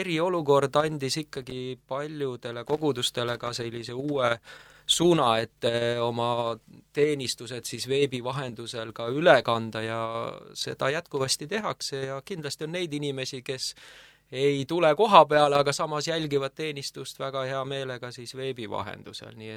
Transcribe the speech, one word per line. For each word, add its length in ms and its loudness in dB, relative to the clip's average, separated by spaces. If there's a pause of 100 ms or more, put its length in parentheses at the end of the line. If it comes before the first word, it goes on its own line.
eriolukord 760 4
andis 400 0
ikkagi 600 -8 (100)
paljudele 760 -6
kogudustele 760 0
ka 140 -6
sellise 400 -6
uue 360 0 (580)
suuna, 520 6
et, 260 -4
eh, 380 2
oma 540 0 (360)
teenistused 760 -2
siis 220 -8
veebi 360 0
vahendusel 680 -8
ka 180 -6
üle 320 6
kanda 400 -2
ja 160 -4 (560)
seda 360 -4
jätkuvasti 600 -4
tehakse 540 -6
ja 180 -8
kindlasti 420 -8
on 140 -6
neid 160 -4
inimesi, 480 -4
kes 320 -6 (580)
ei 340 2
tule 280 4
koha 320 10
peale, 320 4
aga 140 2
samas 360 -4
jälgivad 460 -2
teenistust 640 -10
väga 300 -6
hea 160 -4
meelega 500 -8
siis 220 -14
veebi 340 -8
vahendusel, 680 -10
nii 200 -14